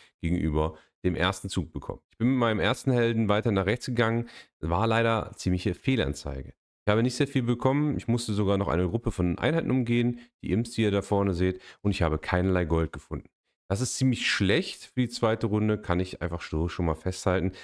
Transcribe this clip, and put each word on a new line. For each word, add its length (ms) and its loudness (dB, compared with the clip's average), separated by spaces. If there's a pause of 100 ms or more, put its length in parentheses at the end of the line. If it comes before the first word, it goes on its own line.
(220)
gegenüber 540 0 (280)
dem 120 0
ersten 340 -2
Zug 220 -4
bekommen. 380 -10
Ich 80 -20
bin 120 2
mit 80 2
meinem 220 2
ersten 320 0
Helden 380 2
weiter 220 2
nach 160 2
rechts 180 -2
gegangen, 420 0 (320)
war 280 0
leider 480 0
ziemliche 400 -2
Fehlanzeige. 800 -4 (340)
Ich 40 4
habe 120 4
nicht 120 0
sehr 120 2
viel 160 0
bekommen, 520 0
ich 120 -6
musste 260 0
sogar 240 2
noch 100 -2
eine 220 2
Gruppe 220 -2
von 260 0
Einheiten 320 0
umgehen, 500 0 (220)
die 100 -4
Imps, 200 0
die 100 0
ihr 100 4
da 120 2
vorne 320 2
seht, 260 0 (200)
und 100 2
ich 100 -2
habe 160 2
keinerlei 480 0
Gold 260 0
gefunden. 380 -12 (400)
Das 100 0
ist 160 -4
ziemlich 340 0
schlecht 540 0
für 160 -6
die 100 0
zweite 380 0
Runde, 320 2
kann 220 0
ich 200 -6
einfach 200 -4
so 260 -2
schon 180 -4
mal 100 2
festhalten. 580 -2 (100)